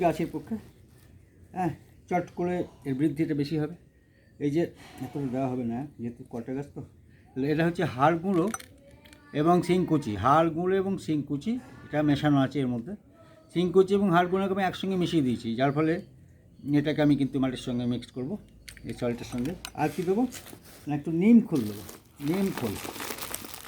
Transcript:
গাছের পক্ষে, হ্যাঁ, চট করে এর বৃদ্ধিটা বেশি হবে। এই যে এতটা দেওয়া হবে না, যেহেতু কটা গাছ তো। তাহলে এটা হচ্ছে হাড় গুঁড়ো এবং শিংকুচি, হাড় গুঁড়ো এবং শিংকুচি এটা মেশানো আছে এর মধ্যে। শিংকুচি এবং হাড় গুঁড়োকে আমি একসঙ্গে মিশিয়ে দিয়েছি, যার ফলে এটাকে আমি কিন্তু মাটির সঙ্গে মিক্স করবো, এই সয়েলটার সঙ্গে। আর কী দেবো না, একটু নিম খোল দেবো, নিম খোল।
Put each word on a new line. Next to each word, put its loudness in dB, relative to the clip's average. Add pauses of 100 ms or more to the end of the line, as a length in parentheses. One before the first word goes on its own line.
গাছের 2
পক্ষে, -8 (1000)
হ্যাঁ, -2 (380)
চট 0 (120)
করে -2 (320)
এর 0
বৃদ্ধিটা 0
বেশি -4
হবে। -6 (680)
এই 0
যে 2 (420)
এতটা -6
দেওয়া -2
হবে -4
না, -4 (240)
যেহেতু -10 (120)
কটা -8
গাছ -8
তো। -12 (480)
তাহলে -2
এটা 2
হচ্ছে -2 (120)
হাড় 4
গুঁড়ো 2 (920)
এবং 6 (120)
শিংকুচি, 2 (100)
হাড় 6
গুঁড়ো 0
এবং -2 (120)
শিংকুচি -2 (340)
এটা -4 (100)
মেশানো 4
আছে -4
এর -2
মধ্যে। -6 (600)
শিংকুচি 4
এবং 4
হাড় 4
গুঁড়োকে 0
আমি -2
একসঙ্গে -4
মিশিয়ে 2
দিয়েছি, -2 (120)
যার 4
ফলে 2 (840)
এটাকে 0
আমি 6
কিন্তু -2
মাটির -2
সঙ্গে -2
মিক্স -6
করবো, -6 (560)
এই -6
সয়েলটার -4
সঙ্গে। -4 (300)
আর 2
কী -6
দেবো 2 (640)
না, -4
একটু -6 (100)
নিম 10 (100)
খোল 0
দেবো, -10 (460)
নিম 0 (100)
খোল। -4 (960)